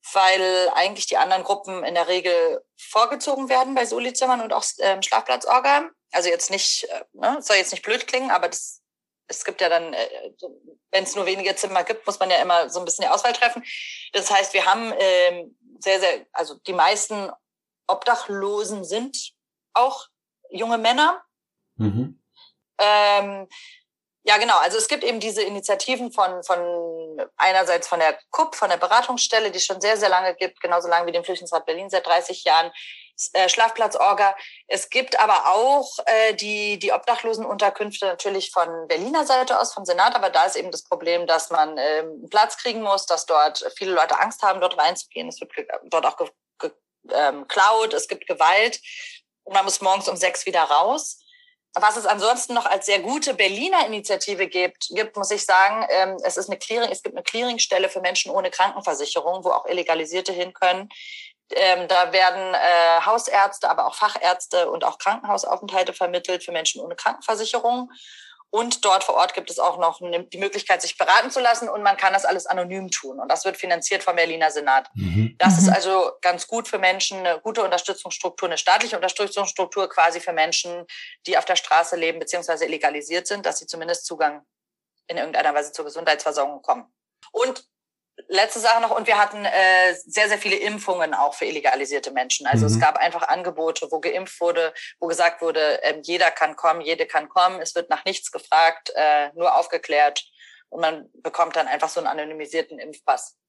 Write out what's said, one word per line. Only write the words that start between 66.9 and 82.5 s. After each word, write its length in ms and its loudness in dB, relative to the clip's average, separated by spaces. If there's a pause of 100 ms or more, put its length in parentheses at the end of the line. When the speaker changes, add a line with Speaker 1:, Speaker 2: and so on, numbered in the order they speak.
Speaker 1:
Krankenversicherung. 960 -2 (640)
Und 300 -2
dort 180 4
vor 120 0
Ort 180 4
gibt 160 -8
es 100 -10
auch 200 0
noch 240 0
eine, 220 -4
die 120 -16
Möglichkeit, 460 -2
sich 160 -6
beraten 320 4
zu 100 -2
lassen 300 2
und 120 -6
man 140 4
kann 160 2
das 140 2
alles 180 0
anonym 460 -4
tun. 280 -8
Und 120 -8
das 160 0
wird 100 -4
finanziert 460 -2
vom 120 0
Berliner 360 2
Senat. 440 0
Speaker 2:
Mhm. 440 0
Speaker 1:
Das 180 4
ist 120 6
Speaker 3:
Mhm. 40 6
Speaker 1:
also 480 2
ganz 260 -2
gut 220 -4
für 80 -4
Menschen, 440 0
eine 200 -2
gute 240 -2
Unterstützungsstruktur, 840 -4
eine 80 -4
staatliche 380 2
Unterstützungsstruktur 920 -4
quasi 320 2
für 140 -6
Menschen, 500 -2 (420)
die 120 2
auf 80 0
der 100 2
Straße 400 2
leben 220 -2
beziehungsweise 480 -4